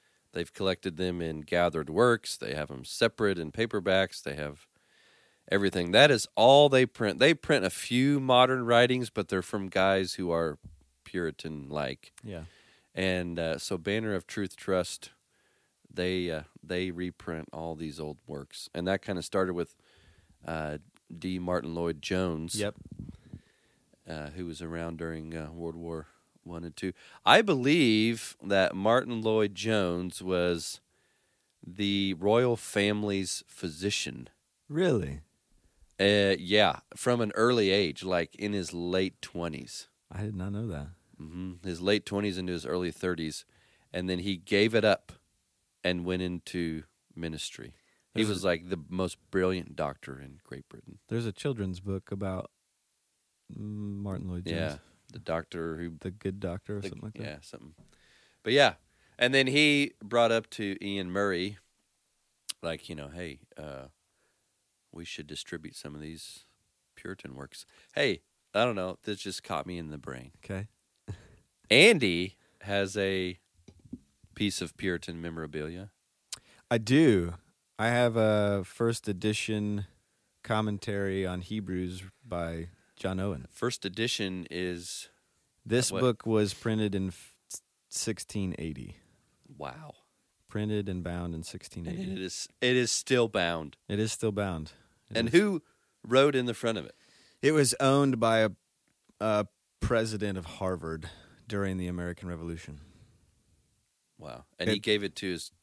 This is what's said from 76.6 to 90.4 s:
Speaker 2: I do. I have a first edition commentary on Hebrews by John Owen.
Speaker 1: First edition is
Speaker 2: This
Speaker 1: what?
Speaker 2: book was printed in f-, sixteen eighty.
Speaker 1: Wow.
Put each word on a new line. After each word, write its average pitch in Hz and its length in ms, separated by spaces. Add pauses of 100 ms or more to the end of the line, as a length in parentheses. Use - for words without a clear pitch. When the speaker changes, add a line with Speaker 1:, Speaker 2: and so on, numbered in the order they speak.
Speaker 2:
I 120 80
do. 110 560 (440)
I 110 100
have 120 280
a 104 480
first 117 440
edition 104 800 (560)
commentary 101 840
on 90 140
Hebrews 92 640 (220)
by 85 440 (280)
John 95 240
Owen. 87 300
Speaker 1:
First - 340
edition 95 680
is 87 580 (560)
Speaker 2:
This 117 280
Speaker 1:
what? 95 80
Speaker 2:
book 123 260
was 107 280
printed 107 400
in 95 140
f-, - 260 (540)
sixteen 98 720
eighty. - 380 (640)
Speaker 1:
Wow. - 360 (540)